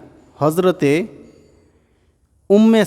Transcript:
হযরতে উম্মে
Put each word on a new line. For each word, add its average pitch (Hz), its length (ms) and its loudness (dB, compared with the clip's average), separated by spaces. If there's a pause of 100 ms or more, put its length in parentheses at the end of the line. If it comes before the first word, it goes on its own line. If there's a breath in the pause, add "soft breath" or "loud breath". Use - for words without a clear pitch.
(400)
হযরতে 160 520 -2 (1600)
উম্মে 220 380 2